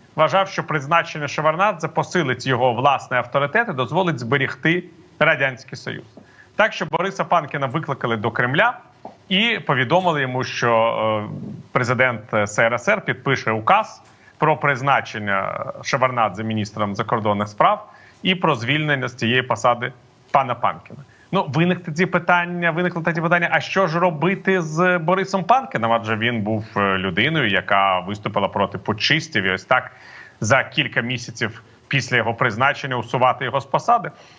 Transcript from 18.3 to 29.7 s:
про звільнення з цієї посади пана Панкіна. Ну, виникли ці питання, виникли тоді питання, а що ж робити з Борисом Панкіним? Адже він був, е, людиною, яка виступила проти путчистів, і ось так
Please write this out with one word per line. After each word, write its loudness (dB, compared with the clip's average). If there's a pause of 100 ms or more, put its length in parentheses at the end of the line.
про 2
звільнення 0
з -10
цієї 2
посади 0 (380)
пана 2
Панкіна. -4 (340)
Ну, 0
виникли 0
ці 2
питання, 0
виникли -2
тоді -2
питання, 2
а 4
що 2
ж -2
робити 2
з 2
Борисом 0
Панкіним? 2
Адже 0
він -2
був, -2 (120)
е, 2 (180)
людиною, 0
яка 2
виступила -2
проти -2
путчистів, -2
і 2
ось -2
так 0 (500)